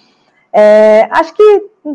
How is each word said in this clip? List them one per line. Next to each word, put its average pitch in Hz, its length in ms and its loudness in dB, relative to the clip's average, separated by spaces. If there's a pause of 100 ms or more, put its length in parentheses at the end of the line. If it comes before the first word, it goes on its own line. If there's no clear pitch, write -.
(520)
É, 214 580 2
acho 330 240 -6
que, 415 320 0 (280)